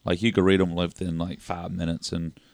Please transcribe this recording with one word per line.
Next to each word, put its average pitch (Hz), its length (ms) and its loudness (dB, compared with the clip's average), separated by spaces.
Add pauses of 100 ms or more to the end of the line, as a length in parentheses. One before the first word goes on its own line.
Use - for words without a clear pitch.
like, 87 180 0
you 110 120 4
can 95 100 4
read 95 160 6
'em 87 160 2
within, 87 440 -4
like, 85 200 -6
five 87 320 -8
minutes, 82 400 -4
and 82 220 -4 (200)